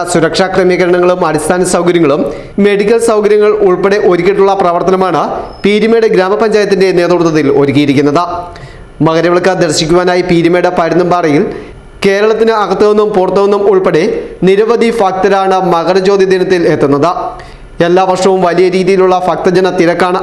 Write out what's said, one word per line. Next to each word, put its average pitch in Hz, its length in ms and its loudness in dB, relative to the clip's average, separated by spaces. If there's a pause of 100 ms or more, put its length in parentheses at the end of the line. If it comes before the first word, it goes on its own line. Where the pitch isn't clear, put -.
(120)
സുരക്ഷാ 165 340 0 (100)
ക്രമീകരണങ്ങളും 180 720 2
അടിസ്ഥാന 156 360 -2 (100)
സൗകര്യങ്ങളും 170 480 0 (440)
മെഡിക്കൽ 202 420 2
സൗകര്യങ്ങൾ 208 440 2 (160)
ഉൾപ്പെടെ 185 300 0 (120)
ഒരുക്കിയിട്ടുള്ള 190 520 2
പ്രവർത്തനമാണ് 175 600 0 (420)
പീരുമേട് 220 520 2
ഗ്രാമപഞ്ചായത്തിന്റെ 196 720 0 (100)
നേതൃത്വത്തിൽ 165 480 0 (140)
ഒരുക്കിയിരിക്കുന്നത്. 143 640 2 (840)
മകരവിളക്ക് 175 460 0 (100)
ദർശിക്കുവാനായി 175 680 0
പീരുമേട് 170 380 2 (100)
പരുന്തുംപാറയിൽ 170 680 0 (600)
കേരളത്തിന് 214 480 0 (100)
അകത്തു 190 280 0
നിന്നും 214 240 0
പുറത്തു 185 300 0
നിന്നും 202 260 0
ഉൾപ്പെടെ 185 320 2 (440)
നിരവധി 220 420 2 (120)
ഭക്തരാണ് 190 560 0 (160)
മകരജ്യോതി 185 600 0
ദിനത്തിൽ 185 280 0 (140)
എത്തുന്നത്. 143 360 0 (760)
എല്ലാ 180 240 2
വർഷവും 185 360 0
വലിയ 175 200 2 (100)
രീതിയിലുള്ള 185 380 2 (120)
ഭക്തജന 180 420 0 (100)
തിരക്കാണ് 180 440 0